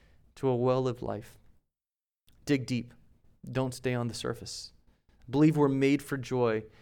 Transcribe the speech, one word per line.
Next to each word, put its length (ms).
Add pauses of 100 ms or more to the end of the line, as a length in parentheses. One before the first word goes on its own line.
(360)
to 120
a 80
well-lived 440
life. 380 (1080)
Dig 220
deep. 260 (580)
Don't 220
stay 220
on 140
the 60
surface. 580 (580)
Believe 260
we're 120
made 340
for 160
joy, 460 (180)